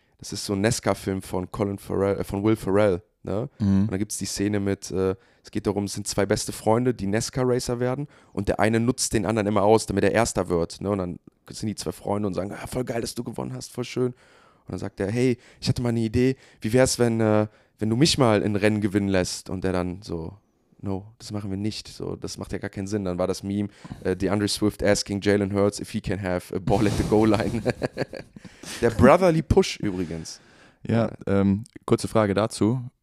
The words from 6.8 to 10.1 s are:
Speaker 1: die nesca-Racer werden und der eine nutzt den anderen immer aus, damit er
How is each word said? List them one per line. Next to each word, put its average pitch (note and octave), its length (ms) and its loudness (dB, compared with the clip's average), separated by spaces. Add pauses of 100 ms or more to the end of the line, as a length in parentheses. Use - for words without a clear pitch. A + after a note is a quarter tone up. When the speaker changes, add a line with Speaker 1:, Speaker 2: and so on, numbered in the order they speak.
Speaker 1:
die G2 140 -6
nesca-Racer B2 760 -2
werden B2+ 260 -4 (280)
und G2+ 140 -4
der - 120 0
eine A2+ 200 2
nutzt - 340 -2
den A2 100 0
anderen G#2+ 240 0
immer G#2 140 2
aus, G#2+ 240 6
damit G2 180 0
er G2+ 80 4